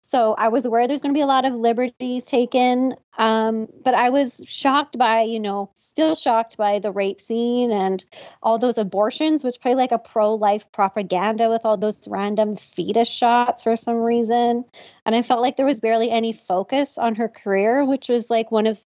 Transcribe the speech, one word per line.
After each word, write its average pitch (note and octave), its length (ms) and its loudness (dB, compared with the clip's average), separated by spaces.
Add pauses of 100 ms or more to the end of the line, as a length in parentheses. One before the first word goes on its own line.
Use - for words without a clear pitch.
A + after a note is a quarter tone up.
(160)
So A3 220 4
I A3 100 0
was A3+ 160 0
aware A#3 240 2
there's C#4 140 -2
gonna C#4+ 120 -2
be D4 60 2
a C#4+ 60 2
lot C4+ 180 2
of C4 120 0
liberties B3 680 -2
taken, B3 720 0 (220)
um, A3 500 0 (160)
but B3+ 100 2
I B3 160 2
was C4+ 380 -2
shocked C#4 500 -2
by, A3+ 260 2
you A3+ 180 -4
know, G3+ 340 -6
still D#4 400 -2
shocked A3+ 400 0
by G#3 240 0
the G#3 100 -4
rape G3 300 -2
scene A#3+ 500 0
and F#3+ 360 -2 (360)
all A3+ 160 2
those A#3 200 0
abortions, A3 680 0
which B3 160 -4
play, B3 160 2
like, B3+ 160 2
a A#3 80 0
pro-life G#3+ 720 0
propaganda G#3 760 0
with A3+ 160 -2
all A3 100 2
those G#3 320 -6
random G#3 480 -2
fetus G#3+ 540 -2
shots A#3+ 540 0
for A#3 120 0
some A#3 220 -4
reason. A#3 680 0 (420)
And A3 100 0
I A#3+ 60 2
felt A#3 200 0
like C4+ 160 0
there C4+ 80 0
was C4+ 160 0
barely A3+ 280 0
any A3+ 220 0
focus A3 680 -4
on A#3 180 -2
her A3+ 120 -4
career, G#3+ 560 0
which C4+ 240 -2
was, A#3+ 220 -2
like, A3+ 240 -2
one A3 140 2
of A3 140 -4 (100)